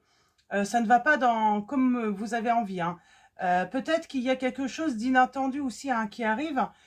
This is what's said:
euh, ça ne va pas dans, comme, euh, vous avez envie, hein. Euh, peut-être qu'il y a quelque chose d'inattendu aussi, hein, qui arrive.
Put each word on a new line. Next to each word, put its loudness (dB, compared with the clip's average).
euh, 2
ça 0
ne 0
va 8
pas 4
dans, 2
comme, 0
euh, -2
vous -6
avez 0
envie, -2
hein. -4
Euh, 2
peut-être -2
qu'il -6
y -2
a 2
quelque -4
chose -4
d'inattendu 0
aussi, -6
hein, -2
qui -8
arrive. -2